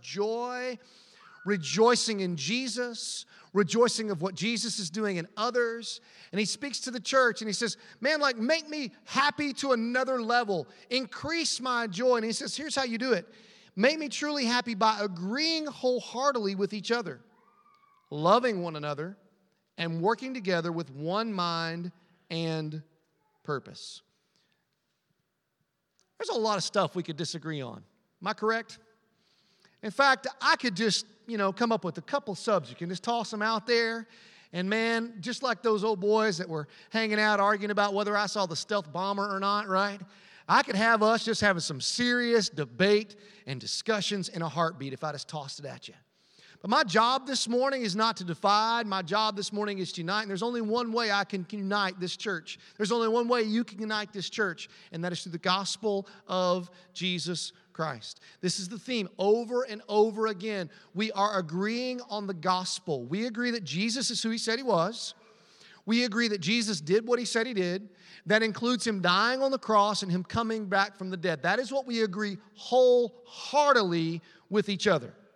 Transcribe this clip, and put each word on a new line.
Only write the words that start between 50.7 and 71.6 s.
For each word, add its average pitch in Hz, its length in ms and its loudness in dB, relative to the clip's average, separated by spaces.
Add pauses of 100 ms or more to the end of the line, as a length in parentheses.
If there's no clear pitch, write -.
way 226 180 2
I 202 140 2
can 190 240 -4
unite 196 500 0
this 180 160 -4
church. 180 420 -6 (200)
There's 208 160 0
only 226 160 2
one 233 180 2
way 240 160 4
you 220 220 0
can 196 160 -12
unite 214 320 -4
this 190 160 -6
church, 190 400 -4 (240)
and 165 100 -6
that 175 80 -4
is 170 120 -6
through 175 100 -10
the 170 60 -8
gospel 196 680 0 (180)
of 180 460 0 (220)
Jesus 175 580 -4 (220)
Christ. 147 480 -8 (180)
This 180 200 -2
is 180 100 -8
the 214 100 -10
theme 226 380 -4
over 233 460 2
and 220 260 -10
over 214 380 4
again. 202 420 -4 (240)
We 214 180 -2
are 202 260 2
agreeing 214 680 -2
on 208 240 -6
the 196 60 -4
gospel. 180 720 -2
We 185 220 -2
agree 240 260 -2
that 226 140 -6
Jesus 214 440 -2
is 240 120 -4
who 226 80 -2
he 226 80 -2
said 226 200 -2
he 269 60 -8
was. 214 520 0 (720)
We 233 200 2
agree 233 240 0
that 208 100 -2
Jesus 208 400 0
did 185 260 2
what 240 140 2
he 240 60 -4
said 226 200 0
he 254 80 -4
did. 185 360 -2 (360)
That 214 160 4
includes 233 460 0
him 202 140 0
dying 214 420 4
on 269 80 2
the 262 80 0
cross 208 420 4
and 196 80 -4
him 180 140 0
coming 220 440 -4
back 196 300 0
from 185 120 -8
the 185 80 -6
dead. 165 240 -2
That 190 180 2
is 254 140 -6